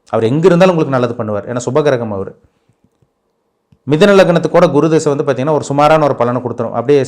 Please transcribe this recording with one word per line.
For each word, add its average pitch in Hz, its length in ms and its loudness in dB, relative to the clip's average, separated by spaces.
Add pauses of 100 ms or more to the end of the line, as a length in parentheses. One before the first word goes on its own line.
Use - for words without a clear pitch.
(140)
அவர் 110 160 0
எங்க 156 200 0
இருந்தாலும் 180 240 2
உங்களுக்கு 147 240 -2
நல்லது 120 200 -2
பண்ணுவார். 107 320 -6
ஏன்னா 120 160 -8
சுபகிரகம் 131 500 -2
அவர். 98 160 -10 (1600)
மிதுன 156 280 2
லக்னத்துக்கு 165 420 2
கூட 175 180 4
குரு 151 160 2
திசை 156 200 0
வந்து 143 160 -4
பாத்தீங்கன்னா 143 300 -2
ஒரு 131 120 -4
சுமாரான 151 380 2
ஒரு 131 120 0
பலனை 123 240 -2
கொடுத்துரும். 120 340 -6
அப்படியே 135 300 2